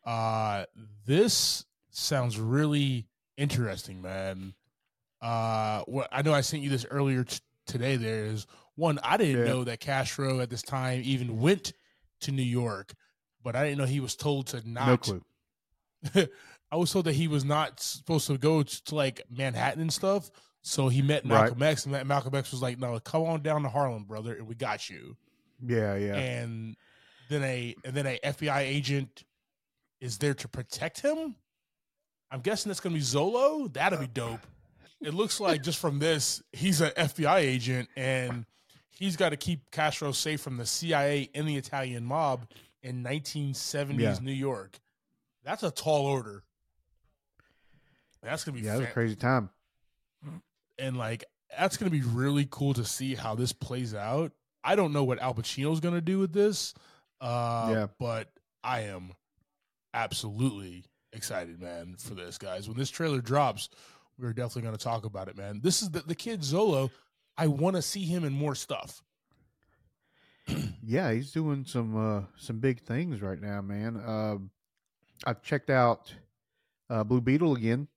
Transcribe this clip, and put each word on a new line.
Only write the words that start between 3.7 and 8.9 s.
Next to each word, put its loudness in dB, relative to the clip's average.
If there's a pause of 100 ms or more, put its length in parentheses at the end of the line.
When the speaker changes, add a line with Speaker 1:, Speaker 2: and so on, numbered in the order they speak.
Speaker 1:
man. -6 (680)
Uh, 0
what, -2
I 0
know 6
I 6
sent -2
you 0
this 2
earlier 2
t-, -4 (260)
today. 0
There -2
is -4 (280)
one, 2